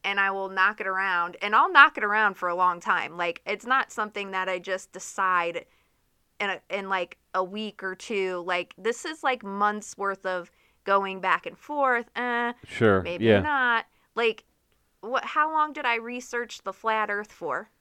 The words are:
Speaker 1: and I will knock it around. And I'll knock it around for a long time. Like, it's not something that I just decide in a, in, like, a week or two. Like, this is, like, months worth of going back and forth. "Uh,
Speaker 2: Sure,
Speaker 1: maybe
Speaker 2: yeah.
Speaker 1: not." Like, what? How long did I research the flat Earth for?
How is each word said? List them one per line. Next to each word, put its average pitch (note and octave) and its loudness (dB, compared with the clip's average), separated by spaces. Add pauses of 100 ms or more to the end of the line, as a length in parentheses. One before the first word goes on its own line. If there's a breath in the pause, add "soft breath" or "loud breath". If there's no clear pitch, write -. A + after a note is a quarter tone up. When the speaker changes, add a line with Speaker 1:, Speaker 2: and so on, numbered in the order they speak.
Speaker 1:
and G3 -2
I G3 4
will G3 -4
knock F#3+ 2
it F#3+ -4
around. F#3 0
And G#3 0
I'll D#4 6
knock D4 8
it C#4 -2
around G#3 2
for F3+ -4
a F3 0
long F3+ 2
time. F3 -2
Like, F3 -2
it's G3 -6
not B3+ 0
something G#3 -6
that F#3 -4
I F#3 -2
just F#3 -8
decide F3+ -2 (720)
in G3+ -2
a, F3+ -6
in, G3 -6
like, F#3 -2 (160)
a F#3+ 0
week G3+ -8
or F#3 -6
two. F#3 -4
Like, F3+ -4
this A3+ -4
is, D#4+ -10
like, C4 0
months G#3 -2
worth G3 -4
of F3+ -4 (320)
going G3 2
back F3+ 2
and D#3 -12
forth. C4 0 (100)
"Uh, A#3+ -2 (120)
Speaker 2:
Sure, G3 4
Speaker 1:
maybe F3 -4
Speaker 2:
yeah. G#2 8
Speaker 1:
not." B3 0 (280)
Like, A3+ 0 (560)
what? A#3 -4
How D#4 0
long D4+ 0
did D4 -6
I A#3 2
research A#3+ -8
the G3 -6
flat A3 -2
Earth G#3 -6
for? D#3+ -6